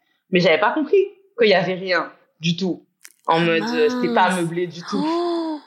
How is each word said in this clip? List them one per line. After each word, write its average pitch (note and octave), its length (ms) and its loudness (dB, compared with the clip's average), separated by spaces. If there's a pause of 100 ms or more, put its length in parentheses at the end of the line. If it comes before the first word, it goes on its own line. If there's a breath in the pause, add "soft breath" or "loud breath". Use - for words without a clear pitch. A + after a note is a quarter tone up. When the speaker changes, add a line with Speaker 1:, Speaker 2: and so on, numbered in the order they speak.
(300)
Speaker 1:
mais F3+ 100 4
j'avais E3 200 4
pas G#3 120 2
compris F#4 300 2 (380)
qu'il A3 80 4
y F#3 60 6
avait F#3 200 0
rien F3 380 -2 (280)
du E3 160 0
tout. F3 300 -6 (400)
En E3 140 2
mode, E3 220 0
euh, F#3 260 0
c'était B3 260 -2
pas F#3 160 4
Speaker 2:
Mince. F#3 120 -2
Speaker 1:
meublé E3+ 240 -4
du E3+ 160 -12
tout. C#4 200 -4
Speaker 2:
Oh. E4 640 -4